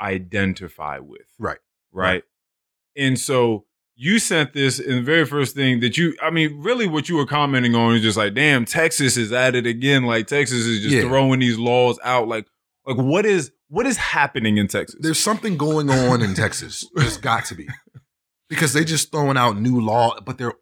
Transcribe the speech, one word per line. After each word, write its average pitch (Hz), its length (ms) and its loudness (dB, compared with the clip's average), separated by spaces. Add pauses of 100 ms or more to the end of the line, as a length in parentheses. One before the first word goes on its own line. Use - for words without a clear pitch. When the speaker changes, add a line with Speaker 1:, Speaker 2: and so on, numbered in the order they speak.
Speaker 1:
identify 92 960 -4
with. 69 280 -20 (120)
Speaker 2:
Right. 101 200 -6 (340)
Speaker 1:
Right? 92 200 -2
Speaker 2:
Right. 90 120 -4 (680)
Speaker 1:
And 135 240 0
so 120 460 0 (360)
you 196 200 2
sent 151 320 0
this, 135 260 0
and 127 200 -2
the 123 40 -2
very 156 240 2
first 139 300 -2
thing 127 240 2
that 120 180 0
you, 165 240 0
I 156 80 0
mean, 151 320 0
really 226 240 0
what 156 220 -4
you 170 80 -2
were 139 100 0
commenting 135 480 2
on 117 220 4
is 110 60 2
just 107 140 2
like, 104 180 0
"Damn, 135 300 2
Texas 160 520 0
is 113 160 -2
at 127 240 2
it 120 100 -2
again." 127 380 2
Like, 113 240 -2
Texas 123 380 -2
is 113 160 -2
just 135 120 0
Speaker 2:
Yeah. 117 80 4
Speaker 1:
throwing 131 380 2
these 120 180 2
laws 120 460 2
out. 123 240 0
Like, 110 180 -4 (400)
like, 131 100 -4
what 147 300 2
is, 180 240 0 (160)
what 214 200 -4
is 262 100 -2
happening 110 600 0
in 101 120 2
Texas? - 320 -6
Speaker 2:
There's 156 180 -2
something 208 380 -2
going 151 340 0
on 127 320 2
in 98 120 -2
Texas. - 560 -4
Speaker 1:
<laughs> - 40 -14
Speaker 2:
There's 117 220 0
got 117 300 -2
to 95 100 -12
be. 76 100 -14 (800)
Because 151 240 0
they 151 120 2
just 160 260 -4
throwing 143 260 0
out 120 240 2
new 123 200 2
law, 113 440 0
but 127 140 -10
they're 123 240 -6